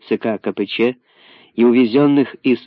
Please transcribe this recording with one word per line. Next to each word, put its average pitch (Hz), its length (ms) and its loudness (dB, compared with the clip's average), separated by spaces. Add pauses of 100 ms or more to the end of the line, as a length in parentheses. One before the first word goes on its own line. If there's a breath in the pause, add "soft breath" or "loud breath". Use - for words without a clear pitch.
Ц 110 100 -2
К 110 200 -6
К 101 160 -8
П 95 120 -6
Ч 120 300 -2 (600 soft breath)
и 113 100 2
увезенных 131 720 2
из 123 320 -2